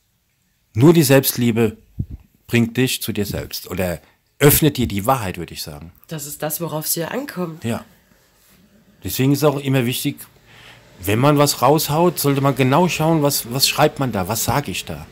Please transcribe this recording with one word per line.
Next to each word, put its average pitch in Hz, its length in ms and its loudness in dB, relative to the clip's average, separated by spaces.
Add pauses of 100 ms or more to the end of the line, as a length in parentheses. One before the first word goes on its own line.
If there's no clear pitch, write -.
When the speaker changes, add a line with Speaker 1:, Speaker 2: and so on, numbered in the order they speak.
(760)
Speaker 1:
nur 139 180 8
die 165 120 6
Selbstliebe 120 720 2 (680)
bringt 117 300 0
dich 127 240 0
zu 110 140 -6
dir 104 100 -2
selbst 73 460 -10
oder 90 280 -4 (420)
öffnet 147 360 4
dir 120 100 0
die 98 200 -4
Wahrheit, 104 320 -2
würd 82 140 -10
ich - 100 -12
sagen. 78 280 -16 (180)
Speaker 2:
Das 143 180 -12
ist 147 160 -12
das, 151 180 -6
worauf 156 240 -8
es - 80 -4
hier 165 200 -6
ankommt. 180 520 -8
Speaker 1:
Ja. 113 180 -4 (1200)
Deswegen 131 300 0
ist 143 100 0
auch 143 160 2
immer 135 280 0
wichtig, 127 320 -4 (800)
wenn 101 180 0
man 143 200 4
was 143 240 2
raushaut, 156 560 2
sollte 139 220 0
man 139 160 2
genau 139 320 4
schauen, 160 340 0
was, 139 300 -2
was 131 160 0
schreibt 151 300 0
man 131 140 -2
da, 95 160 -4
was - 160 -4
sag 135 240 -2
ich 90 160 -8
da? 80 280 -12